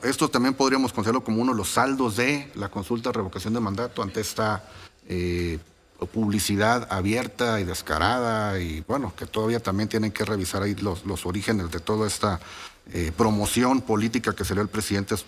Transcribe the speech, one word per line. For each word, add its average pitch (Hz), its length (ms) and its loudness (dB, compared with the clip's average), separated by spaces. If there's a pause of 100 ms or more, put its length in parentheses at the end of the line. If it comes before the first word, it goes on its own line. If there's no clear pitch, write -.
esto 135 280 2
también 127 240 4
podríamos 135 400 2
considerarlo 117 300 2
como 113 180 2
uno 127 100 2
de 113 60 0
los 98 100 -2
saldos 127 480 2
de 135 380 0
la - 160 -6
consulta 117 400 -2
de 117 80 0
revocación 98 340 -2
de 117 80 0
mandato 113 420 -2
ante 101 200 -4
esta, 107 420 0 (420)
eh, 87 520 -2 (560)
publicidad 107 760 2
abierta 110 680 0
y 95 40 0
descarada 104 960 0
y, 82 300 -4
bueno, 120 260 -2
que - 120 -10
todavía 110 340 0
también 104 260 0
tienen 110 260 0
que - 120 -2
revisar 98 380 -2
ahí 104 140 0
los, 98 280 -2
los 95 220 -4
orígenes 95 440 0
de 85 80 -6
toda 107 280 0
esta, 101 340 0 (540)
eh, 82 200 0
promoción 117 680 4
política 110 520 0
que 98 120 -4
se 95 80 0
le 95 60 2
dio - 20 2
al 104 80 -2
presidente 101 440 -2 (140)